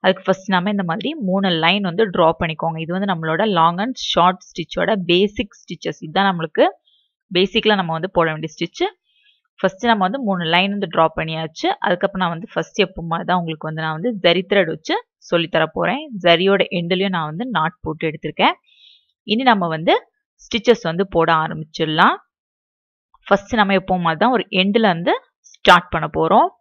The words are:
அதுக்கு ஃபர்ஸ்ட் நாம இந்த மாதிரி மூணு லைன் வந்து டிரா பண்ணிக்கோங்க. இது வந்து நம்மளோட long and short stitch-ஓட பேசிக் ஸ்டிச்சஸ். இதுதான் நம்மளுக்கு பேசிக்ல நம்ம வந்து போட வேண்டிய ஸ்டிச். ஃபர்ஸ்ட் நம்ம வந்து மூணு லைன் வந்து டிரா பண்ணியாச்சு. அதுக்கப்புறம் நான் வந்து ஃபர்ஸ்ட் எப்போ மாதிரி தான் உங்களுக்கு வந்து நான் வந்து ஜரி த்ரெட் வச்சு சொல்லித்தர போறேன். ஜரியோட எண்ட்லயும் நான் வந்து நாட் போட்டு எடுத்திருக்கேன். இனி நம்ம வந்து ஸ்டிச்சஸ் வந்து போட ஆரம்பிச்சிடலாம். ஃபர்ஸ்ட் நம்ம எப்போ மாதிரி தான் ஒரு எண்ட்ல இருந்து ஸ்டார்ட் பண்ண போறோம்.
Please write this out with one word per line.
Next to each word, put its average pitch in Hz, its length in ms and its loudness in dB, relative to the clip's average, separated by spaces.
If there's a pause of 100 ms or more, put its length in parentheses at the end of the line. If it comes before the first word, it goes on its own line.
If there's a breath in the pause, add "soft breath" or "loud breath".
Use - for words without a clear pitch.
அதுக்கு 190 220 0
ஃபர்ஸ்ட் 190 280 -2
நாம 185 200 0
இந்த 196 160 -2
மாதிரி 185 200 -4 (200)
மூணு 196 200 0 (140)
லைன் 196 260 2
வந்து 180 140 0 (120)
டிரா 175 120 4 (140)
பண்ணிக்கோங்க. 160 420 -4
இது 160 120 -8
வந்து 196 160 -2
நம்மளோட 160 320 -2 (160)
long 170 240 4
and 254 120 -6 (140)
short 185 280 2 (120)
stitch-ஓட 180 440 -2 (180)
பேசிக் 208 480 0
ஸ்டிச்சஸ். - 460 -10
இதுதான் 185 240 0
நம்மளுக்கு 170 360 0 (720)
பேசிக்ல 208 420 2
நம்ம 165 180 -4
வந்து 165 200 -4
போட 165 160 4
வேண்டிய 156 220 -8
ஸ்டிச். - 280 -6 (760)
ஃபர்ஸ்ட் 190 320 -2
நம்ம 208 160 2
வந்து 269 200 -4
மூணு 180 180 -2 (100)
லைன் 196 200 2
வந்து 190 200 -4
டிரா 160 100 4 (120)
பண்ணியாச்சு. 160 500 -6 (180)
அதுக்கப்புறம் 196 400 -2
நான் 170 100 -2
வந்து 165 180 -12
ஃபர்ஸ்ட் - 320 -4
எப்போ 180 180 -12 (100)
மாதிரி 165 180 -6
தான் 180 100 2
உங்களுக்கு 160 280 -8
வந்து 156 160 -8
நான் 156 120 -4
வந்து 214 140 -4 (140)
ஜரி 175 260 4
த்ரெட் 185 240 2
வச்சு 311 220 -4 (320)
சொல்லித்தர 165 360 0 (120)
போறேன். 185 260 -2 (220)
ஜரியோட 185 420 4 (140)
எண்ட்லயும் 185 360 -2
நான் 151 140 -4
வந்து 196 160 -8 (100)
நாட் 156 300 -4
போட்டு 156 240 -6
எடுத்திருக்கேன். 165 440 -2 (800 soft breath)
இனி 254 180 0
நம்ம 185 240 0
வந்து 185 200 2 (500)
ஸ்டிச்சஸ் 233 460 0
வந்து 180 140 -2 (120)
போட 165 140 4 (140)
ஆரம்பிச்சிடலாம். 160 720 0 (1080)
ஃபர்ஸ்ட் 202 320 0
நம்ம 196 200 2
எப்போ 190 140 -4 (100)
மாதிரி 160 180 -2
தான் 247 140 2
ஒரு - 80 0 (180)
எண்ட்ல 202 300 2
இருந்து 175 220 0 (380)
ஸ்டார்ட் 175 420 4
பண்ண 156 140 -4 (100)
போறோம். 190 320 4 (120)